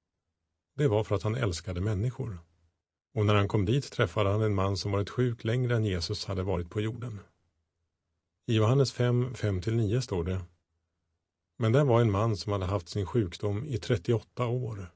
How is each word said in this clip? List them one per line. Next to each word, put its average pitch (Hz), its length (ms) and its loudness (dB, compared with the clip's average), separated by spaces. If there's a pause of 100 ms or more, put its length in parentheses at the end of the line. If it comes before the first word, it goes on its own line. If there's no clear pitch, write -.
(760)
Det 143 120 2
var 107 160 2
för 104 100 -2
att 95 80 0
han 110 120 0
älskade 92 460 -2
människor. 110 580 -2 (760)
Och 104 120 2
när 104 80 4
han 101 140 4
kom 104 160 2
dit 127 280 0
träffade 104 380 0
han 107 120 0
en 104 120 0
man 98 220 0
som 101 160 -4
varit 101 180 0
sjuk 123 340 -2
längre 120 320 0
än 110 80 2
Jesus 95 400 -4
hade 92 180 -2
varit 87 280 -2
på 107 100 -4
jorden. 110 400 -6 (1300)
I 120 80 2
Johannes 120 380 4
fem, 123 420 0
fem 98 260 -2
till 113 160 -2
nio 117 260 0
står 90 220 -4
det: 92 160 -4 (1160)
Men 113 140 4
där 147 120 6
var 120 160 6
en 113 100 6
man 104 260 2
som 104 160 -4
hade 95 120 0
haft 92 240 -2
sin 101 180 -4
sjukdom 104 600 -2
i 127 120 -4
trettioåtta 120 680 -2
år. 117 500 -6